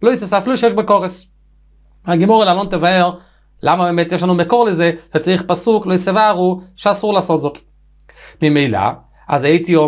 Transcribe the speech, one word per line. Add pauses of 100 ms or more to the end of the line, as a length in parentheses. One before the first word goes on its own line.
לא
יססה
אפילו
שיש
בו
כורס. (720)
הגימור
אלהלן
תבאר (520)
למה
באמת
יש
לנו
מקור
לזה, (220)
שצריך
פסוק,
לא
יסברו, (140)
שאסור
לעשות
זאת. (840)
ממילא, (480)
אז
הייתי (120)